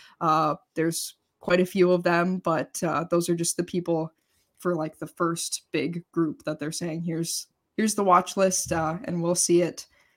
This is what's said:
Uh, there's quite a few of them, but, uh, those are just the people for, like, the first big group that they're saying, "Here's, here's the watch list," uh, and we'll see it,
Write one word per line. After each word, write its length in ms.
Uh, 320
there's 420
quite 200
a 60
few 260
of 100
them, 360
but, 440
uh, 280
those 180
are 80
just 220
the 60
people 460
for, 160
like, 240
the 80
first 640
big 400
group 320
that 160
they're 140
saying, 300
"Here's, 440
here's 180
the 80
watch 340
list," 360
uh, 320
and 180
we'll 140
see 260
it, 240